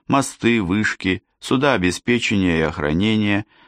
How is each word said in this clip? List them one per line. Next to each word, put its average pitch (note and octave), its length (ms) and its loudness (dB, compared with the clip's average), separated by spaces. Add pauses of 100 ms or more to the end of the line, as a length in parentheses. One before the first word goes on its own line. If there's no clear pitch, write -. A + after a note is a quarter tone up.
мосты, A#2 560 0
вышки, F#2+ 600 -2 (160)
суда C3+ 360 0
обеспечения F#2 840 0
и D#2+ 40 2
охранения, G2 840 0 (220)